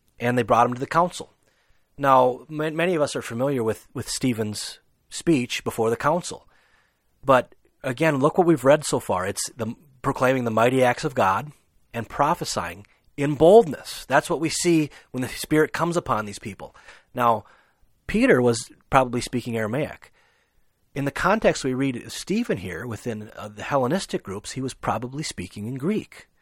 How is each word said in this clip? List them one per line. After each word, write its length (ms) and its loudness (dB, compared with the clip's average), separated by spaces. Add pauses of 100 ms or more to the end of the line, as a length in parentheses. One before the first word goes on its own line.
(180)
and 180 -2
they 60 2
brought 240 4
him 80 -6
to 60 -10
the 60 -6
council. 460 -2 (640)
Now, 520 4
ma-, 220 -4
many 240 0
of 60 0
us 140 0
are 80 -4
familiar 400 -2
with, 320 -4
with 140 -8
Stephen's 720 -4 (280)
speech 540 -2
before 260 -2
the 80 0
council. 520 -4 (760)
But 300 4 (300)
again, 340 0
look 180 2
what 100 4
we've 180 4
read 200 6
so 140 -2
far. 280 -2
It's 300 -6
the, 180 -8 (280)
proclaiming 400 2
the 80 -2
mighty 320 4
acts 220 2
of 100 -6
God 380 2 (420)
and 140 -8
prophesying 760 -4 (300)
in 180 -2
boldness. 720 4
That's 220 2
what 120 -2
we 80 -2
see 420 2 (220)
when 100 -6
the 60 -4
Spirit 440 0
comes 240 -2
upon 300 -2
these 140 -14
people. 340 -14 (400)
Now, 300 2 (600)
Peter 360 4
was 260 0 (220)
probably 300 2
speaking 360 -6
Aramaic. 560 -6 (800)
In 120 -6
the 80 -2
context 500 0
we 100 -2
read 380 -4
Stephen 480 -4
here, 280 -10
within, 500 -8
uh, 120 -12
the 140 -16
Hellenistic 600 -2
groups, 280 -12
he 80 -8
was 140 -6
probably 480 -6
speaking 440 -10
in 100 -8
Greek. 500 -6 (160)